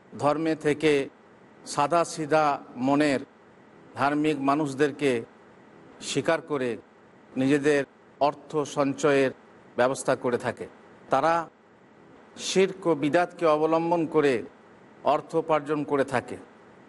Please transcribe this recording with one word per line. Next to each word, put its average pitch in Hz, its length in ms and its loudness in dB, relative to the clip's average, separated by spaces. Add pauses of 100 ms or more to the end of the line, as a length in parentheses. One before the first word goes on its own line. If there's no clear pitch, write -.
(200)
ধর্মে 151 360 0
থেকে 147 540 0 (560)
সাদা 160 400 0
সিধা 151 560 0 (140)
মনের 139 440 2 (760)
ধার্মিক 147 440 0
মানুষদেরকে 139 840 0 (760)
স্বীকার 151 400 -2
করে 127 360 -6 (600)
নিজেদের 139 480 2 (340)
অর্থ 143 380 -2
সঞ্চয়ের 139 760 0 (460)
ব্যবস্থা 131 380 0
করে 120 220 -2
থাকে। - 300 -8 (420)
তারা 156 400 0 (880)
শিরক 185 500 0
ও 160 80 2
বিদাতকে 170 500 0
অবলম্বন 160 600 2
করে 143 360 2 (600)
অর্থ 147 320 0
উপার্জন 147 480 0
করে 139 200 0
থাকে, 120 340 -4 (520)